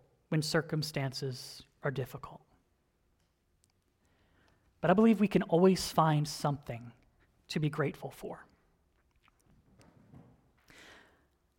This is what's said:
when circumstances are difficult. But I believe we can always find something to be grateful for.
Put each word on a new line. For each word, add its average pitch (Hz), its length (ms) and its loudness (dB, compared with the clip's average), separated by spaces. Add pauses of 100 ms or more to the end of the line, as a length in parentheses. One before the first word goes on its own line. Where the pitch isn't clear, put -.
(280)
when 156 140 0
circumstances 147 1200 -6 (200)
are 143 80 -2
difficult. - 520 -10 (2500)
But 156 100 2
I 185 40 6
believe 214 260 6
we 202 80 4
can - 160 2
always 180 480 4
find 151 340 4
something 127 640 -6 (560)
to - 120 -4
be 151 100 0
grateful - 400 -6
for. - 340 -16 (3250)